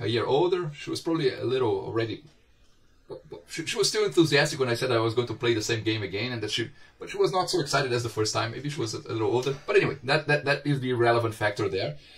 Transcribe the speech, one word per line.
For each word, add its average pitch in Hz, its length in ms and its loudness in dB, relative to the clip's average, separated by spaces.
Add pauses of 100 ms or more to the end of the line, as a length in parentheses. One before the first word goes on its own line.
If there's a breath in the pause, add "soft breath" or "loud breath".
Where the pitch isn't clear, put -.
a 113 60 -4
year 110 200 0
older. 175 480 2
She - 160 -12
was 110 100 -6
probably 151 320 0
a 107 100 -8
little 117 440 0
already, 107 360 -4 (1300)
she, - 160 -8
she - 140 -4
was - 100 4
still 214 160 0
enthusiastic 147 560 4
when 131 80 2
I 117 60 2
said 117 180 0
I 113 60 4
was 113 160 2
going 120 140 0
to 110 60 -6
play 117 200 2
the 107 80 0
same 113 200 -2
game 107 200 0
again, 101 300 -4
and 113 100 -6
that 104 80 -6
she, 113 180 -2 (320 loud breath)
but - 80 -10
she - 80 -10
was 190 160 2
not 180 160 2
so 175 120 0
excited 139 340 0
as 117 80 0
the 117 80 -6
first 107 240 -2
time. 113 160 -2
Maybe 131 180 -8
she 143 100 -6
was 113 140 -4
a, 113 60 -8
a - 160 -10
little 110 180 0
older. 135 240 0 (100)
But 208 100 2
anyway, - 280 4
that, 147 240 0
that, 147 160 2
that 143 220 0
is 139 140 2
the 127 120 -2
relevant 117 420 4
factor 104 360 -2
there. 92 260 -4 (220 loud breath)